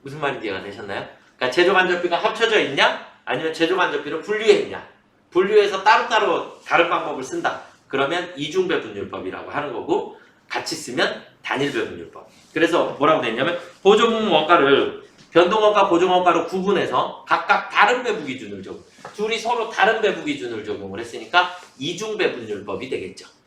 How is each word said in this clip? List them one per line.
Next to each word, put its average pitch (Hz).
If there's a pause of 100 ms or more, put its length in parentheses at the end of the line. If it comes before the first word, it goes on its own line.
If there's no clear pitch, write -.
무슨 143
말인지 123
이해가 95
되셨나요? 104 (300)
그러니까 127
제조간접비가 175
합쳐져 214
있냐? 147 (180)
아니면 156
제조간접비를 160
분류했냐? 202 (460)
분류해서 190
따로따로 214
다른 170
방법을 156
쓴다. 143 (260)
그러면 156
이중 170
배분율법이라고 95
하는 143
거고 - (300)
같이 -
쓰면 - (200)
단일 135
배분율법. 92 (280)
그래서 156
뭐라고 147
돼 120
있냐면 139 (240)
보조부문 220
원가를 151 (280)
변동원가, 208
고정원가로 175
구분해서 170
각각 170
다른 240
배분 180
기준을 107
적용. - (320)
둘이 220
서로 226
다른 214
배분 180
기준을 120
적용을 98
했으니까 120 (220)
이중 175
배분율법이 107
되겠죠. - (200)